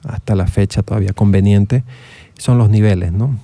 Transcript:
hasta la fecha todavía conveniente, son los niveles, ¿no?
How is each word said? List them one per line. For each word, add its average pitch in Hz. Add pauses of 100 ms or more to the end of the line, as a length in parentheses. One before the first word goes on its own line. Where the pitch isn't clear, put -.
hasta 123
la 92
fecha 98
todavía 98
conveniente, 101 (540)
son 123
los 110
niveles, 101
¿no? 113